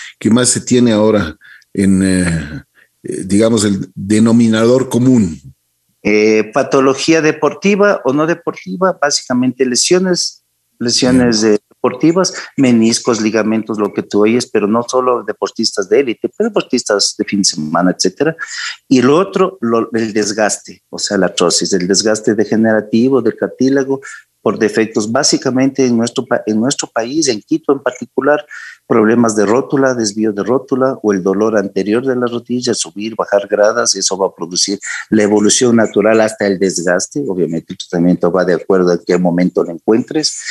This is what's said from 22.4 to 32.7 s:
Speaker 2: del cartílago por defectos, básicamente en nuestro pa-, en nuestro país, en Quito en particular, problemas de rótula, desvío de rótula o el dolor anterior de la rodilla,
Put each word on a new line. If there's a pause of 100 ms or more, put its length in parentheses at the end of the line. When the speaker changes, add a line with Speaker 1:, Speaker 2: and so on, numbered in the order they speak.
Speaker 2:
del
cartílago (420)
por
defectos,
básicamente
en
nuestro
pa-,
en
nuestro
país,
en
Quito
en
particular, (400)
problemas
de
rótula,
desvío
de
rótula
o
el
dolor
anterior
de
la
rodilla,